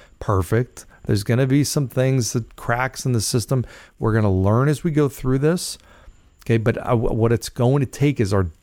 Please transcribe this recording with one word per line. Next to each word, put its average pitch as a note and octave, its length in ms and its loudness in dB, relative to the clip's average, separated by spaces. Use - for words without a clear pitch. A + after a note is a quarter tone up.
perfect. A2 640 -2
There's G#2 180 0
gonna B2 220 0
be C3+ 180 2
some C#3 240 -2
things, B2+ 460 0
that A#2 220 -6
cracks B2 500 -4
in C3 60 0
the A#2 100 0
system. A#2+ 440 -2
We're A2 140 0
gonna G#2+ 180 2
learn G#2 380 2
as D3 140 -2
we E3+ 80 0
go D3 180 2
through C3 300 -2
this, E3 380 -2
okay? A2+ 140 2
But A2+ 260 0
I, B2+ 100 0
what A#2 380 2
it's - 180 -2
going C3 320 2
to B2+ 40 0
take C#3+ 340 0
is G#2+ 140 0
our F#2+ 140 2